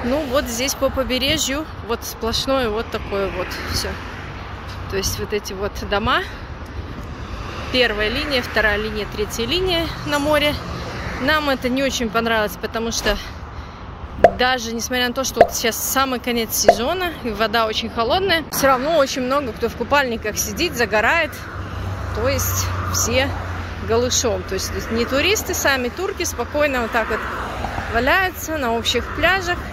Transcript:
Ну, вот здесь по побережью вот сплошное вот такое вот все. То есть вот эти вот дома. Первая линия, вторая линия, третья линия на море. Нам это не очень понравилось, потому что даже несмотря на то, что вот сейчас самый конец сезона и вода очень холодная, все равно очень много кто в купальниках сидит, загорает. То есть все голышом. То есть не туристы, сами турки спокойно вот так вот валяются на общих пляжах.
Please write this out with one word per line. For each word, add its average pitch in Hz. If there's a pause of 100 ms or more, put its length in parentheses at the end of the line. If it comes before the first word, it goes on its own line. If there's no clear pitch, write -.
Ну, 277
вот 269
здесь 247
по 269
побережью 269 (240)
вот 226
сплошное 247
вот 220
такое 196
вот 180 (240)
все. - (1000)
То 202
есть 190
вот 202
эти 208
вот 190 (200)
дома. 233 (1500)
Первая 214
линия, 277
вторая 214
линия, 214 (100)
третья 208
линия 339 (220)
на 294
море. 294 (680)
Нам 294
это 254
не 262
очень 254
понравилось, 226
потому 226
что 214 (1200)
даже 247
несмотря 247
на 240
то, 262
что 247
вот -
сейчас 220
самый 262
конец 233
сезона 330 (120)
и 247
вода 220
очень 220
холодная, 311
все -
равно 269
очень 269
много 262
кто 226
в -
купальниках 233
сидит, 277
загорает. 240 (840)
То 220
есть - (260)
все 262 (580)
голышом. 226
То 196
есть - (180)
не 233
туристы, 330
сами 262
турки 370
спокойно 277
вот 220
так 220
вот 220 (760)
валяются 320
на 240
общих 233 (100)
пляжах. 349 (140)